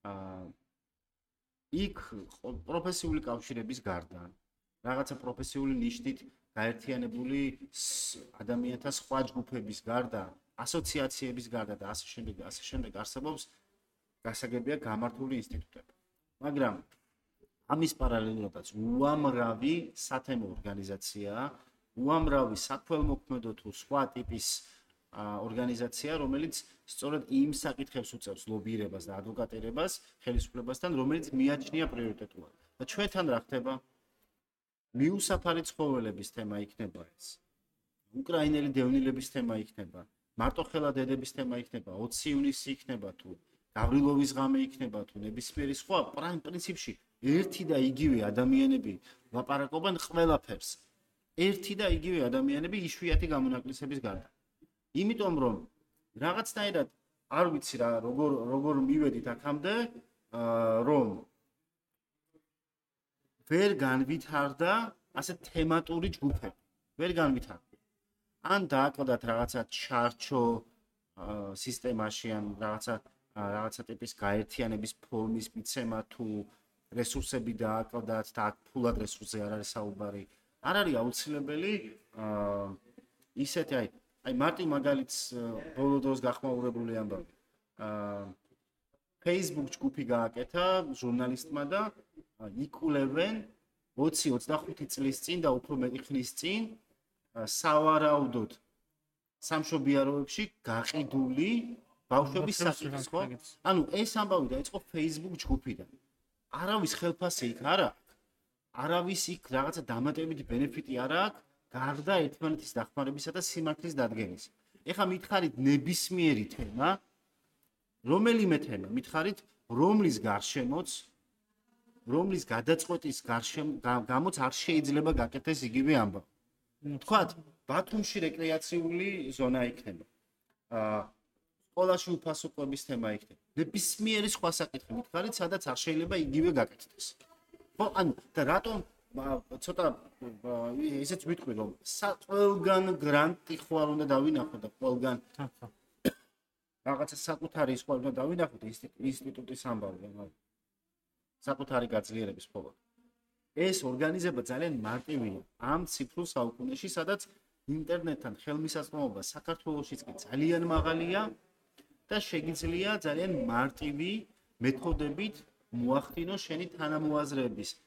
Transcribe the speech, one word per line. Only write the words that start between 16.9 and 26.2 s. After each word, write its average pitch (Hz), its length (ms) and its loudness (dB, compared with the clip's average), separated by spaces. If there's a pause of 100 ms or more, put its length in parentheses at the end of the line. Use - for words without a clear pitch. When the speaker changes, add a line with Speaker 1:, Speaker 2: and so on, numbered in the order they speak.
Speaker 1:
ამის 156 240 2
პარალელურადაც 110 760 0
უამრავი 165 1000 2 (200)
სათემო 127 540 -4
ორგანიზაცია, 98 840 -6 (640)
უამრავი 139 600 4
საქველმოქმედო 135 1000 -2
თუ - 160 -14
სხვა 139 380 -2
ტიპის 117 380 -6 (680)
ა, 104 100 -10 (140)
ორგანიზაცია, 120 800 -4
რომელიც 147 400 -2 (280)